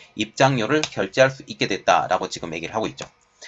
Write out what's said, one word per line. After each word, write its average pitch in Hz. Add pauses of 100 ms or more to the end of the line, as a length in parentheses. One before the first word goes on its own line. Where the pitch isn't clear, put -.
(140)
입장료를 135
결제할 131
수 135
있게 120
됐다라고 92
지금 82
얘기를 82
하고 110
있죠. 67 (400)